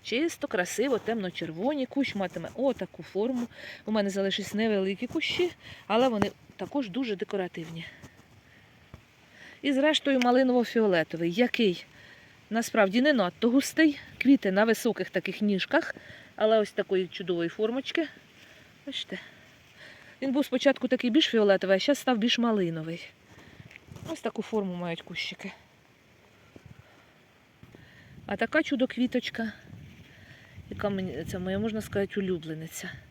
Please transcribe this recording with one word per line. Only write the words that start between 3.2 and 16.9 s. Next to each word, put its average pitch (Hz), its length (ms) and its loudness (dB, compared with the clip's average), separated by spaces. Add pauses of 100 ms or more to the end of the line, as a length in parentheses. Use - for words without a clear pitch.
У 214 60 -4
мене 208 180 0
залишились 196 440 -4
невеликі 202 540 0
кущі, - 440 -2 (360)
але 233 200 4
вони 208 240 0 (240)
також 262 340 -6
дуже 226 260 -4
декоративні. 170 680 -8 (1800)
І 285 120 0
зрештою 277 460 4
малиново-фіолетовий, 233 1040 2
який 190 600 2 (640)
насправді 220 520 2
не 294 120 6
надто 226 360 2
густий. 277 500 4 (180)
Квіти 247 340 6
на 196 120 4
високих 220 460 0
таких 190 320 -4
ніжках, 208 540 0 (400)
але 220 240 4
ось 208 120 0
такої 190 360 -2